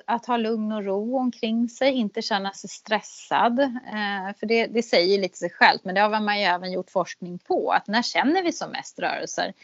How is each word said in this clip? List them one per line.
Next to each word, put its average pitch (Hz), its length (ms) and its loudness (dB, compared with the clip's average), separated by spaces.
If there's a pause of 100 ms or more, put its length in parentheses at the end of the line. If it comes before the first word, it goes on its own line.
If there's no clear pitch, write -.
att 233 180 -2
ha 247 120 0
lugn 214 340 -2
och 214 120 -4
ro 208 340 -2
omkring 233 520 -2
sig, 269 240 2
inte 220 280 -2
känna 196 320 -2
sig - 160 -14
stressad. 214 920 0
Eh, 208 800 -2
för 226 60 -8
det, 226 220 2
det 226 160 0
säger 190 320 4
ju 196 60 2
lite - 160 -4
sig 175 120 -4
självt, - 360 4
men 185 100 -2
det 196 60 4
har 214 200 4
man 208 180 0
ju 202 60 2
även 180 260 0
gjort 180 200 -6
forskning 175 480 -4
på. 220 320 0
Att 185 160 0
när 220 140 2
känner 277 420 2
vi 339 80 0
som 165 200 -8
mest - 280 -12
rörelser? 165 540 -4 (100)